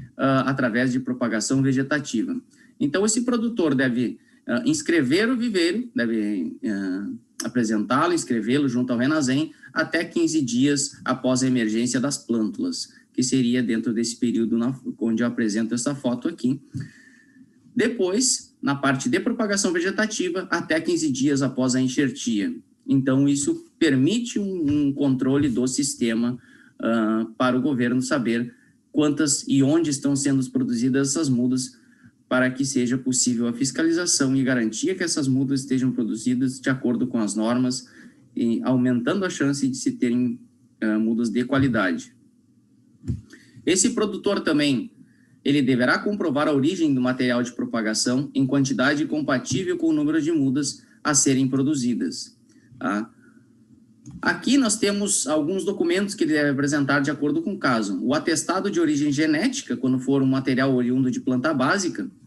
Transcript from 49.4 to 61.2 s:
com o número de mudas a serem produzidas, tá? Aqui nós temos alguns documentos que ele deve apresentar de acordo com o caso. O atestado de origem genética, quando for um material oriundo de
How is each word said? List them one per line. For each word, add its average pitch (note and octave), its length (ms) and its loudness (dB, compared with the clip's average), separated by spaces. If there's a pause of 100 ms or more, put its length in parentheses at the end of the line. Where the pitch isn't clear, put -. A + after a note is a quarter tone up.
com D#3+ 120 0
o D#3+ 40 2
número D3+ 300 0
de D3 80 -2
mudas C#3 540 0 (180)
a D3 120 0
serem C3+ 340 2
produzidas, C3 880 -2 (420)
tá? G#2 320 -4 (1080)
Aqui - 380 0
nós A#3+ 180 2
temos G3+ 520 0
alguns D#3 360 0
documentos G3 500 0
que - 100 -2
ele D3+ 80 0
deve D3 180 2
apresentar C#3+ 500 0
de C#3 100 0
acordo D3 300 2
com G3+ 140 -4
o - 40 -8
caso. G#2+ 440 0
O B2 120 0
atestado E3+ 560 0
de - 100 0
origem D3+ 320 2
genética, F#3+ 640 0
quando C3 220 0
for C3+ 240 2
um C3+ 40 4
material C3 480 2
oriundo B2+ 360 2
de A2+ 100 -2